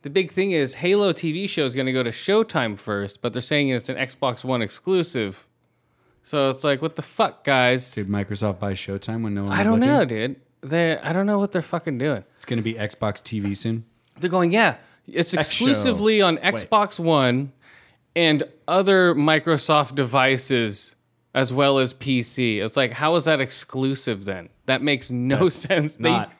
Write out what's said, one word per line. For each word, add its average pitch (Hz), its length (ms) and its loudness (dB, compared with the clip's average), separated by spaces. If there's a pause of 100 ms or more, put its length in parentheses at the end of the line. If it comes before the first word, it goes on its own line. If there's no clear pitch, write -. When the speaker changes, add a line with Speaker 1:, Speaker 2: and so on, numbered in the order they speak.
Speaker 1:
the 143 80 -12
big 180 220 -2
thing 196 180 -2
is 143 260 0
Halo 196 360 2
T 160 200 -4
V 185 140 -6
show - 200 -2
is 123 100 -4
gonna 131 180 -2
go 127 80 0
to 120 80 -2
Showtime 160 680 0
first, 101 420 -6
but 120 120 -4
they're 123 100 -6
saying 143 260 0
it's 120 180 -2
an 131 80 -6
Xbox 127 480 -4
One 127 200 -2
exclusive. 127 840 -2 (800)
So 139 260 0
it's 131 140 -4
like, 139 180 0
what 160 140 -6
the 156 80 -8
fuck, - 400 -2
guys? 127 500 2
Speaker 2:
Did 101 140 -6
Microsoft 101 520 -2
buy 101 140 -4
Showtime 98 500 -8
when 104 120 -4
no 101 80 -4
one 101 100 -4
Speaker 1:
I - 60 0
Speaker 2:
was 202 80 2
Speaker 1:
don't 226 120 4
Speaker 2:
looking? 269 160 4
Speaker 1:
know, 214 100 2
dude. 117 300 -4 (260)
They, 160 360 0
I 156 160 -6
don't 196 140 0
know 208 100 0
what 202 140 -2
they're 175 100 -2
fucking 156 380 -6
doing. 131 240 -2 (140)
Speaker 2:
It's - 80 -18
gonna 117 180 -2
be 113 100 -2
Xbox 107 500 -4
T 107 160 -6
V 101 140 -2
soon? 113 320 -4 (340)
Speaker 1:
They're 175 100 -2
going, 175 220 2
"Yeah, 202 260 2 (300)
it's - 280 0
Speaker 3:
X 160 160 0
show. 240 180 0
Speaker 1:
exclusively 220 520 2
on 175 140 4
Speaker 3:
Wait. - 80 -8 (120)
Speaker 1:
Xbox 208 440 0
One 139 520 2 (640)
and 156 260 4 (260)
other 185 460 4
Microsoft 151 800 2
devices 127 1040 0 (400)
as 127 180 0
well 139 240 4
as 127 160 2
P 127 300 -2
C." 113 360 -2
It's 110 160 -4
like, 123 180 2
how 156 240 0
is 143 80 0
that 156 140 2
exclusive 131 840 -4
then? 92 240 -8 (160)
That 131 180 0
makes 143 260 -2
no 131 360 0
Speaker 3:
That's 170 100 0
Speaker 1:
sense. 156 420 -2
They, 117 140 2
Speaker 3:
not 113 280 0